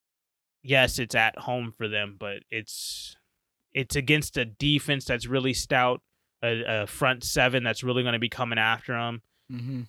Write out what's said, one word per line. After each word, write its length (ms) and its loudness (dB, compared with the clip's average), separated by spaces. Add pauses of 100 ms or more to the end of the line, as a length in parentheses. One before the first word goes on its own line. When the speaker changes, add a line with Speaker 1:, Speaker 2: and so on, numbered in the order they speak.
(640)
Speaker 1:
Yes, 360 4
it's 160 -2
at 240 4
home 340 -4
for 160 -6
them, 300 -4
but 320 -10
it's, 640 -10 (560)
it's 240 -2
against 400 2
a 80 0
defense 640 0
that's 200 -2
really 280 0
stout, 480 2 (400)
a, 400 0
a 40 -4
front 380 0
seven 380 2
that's 220 -2
really 180 2
gonna 160 0
be 100 0
coming 300 -2
after 360 0
'em. 280 -4 (280)
Speaker 2:
Mm-hmm. 380 -6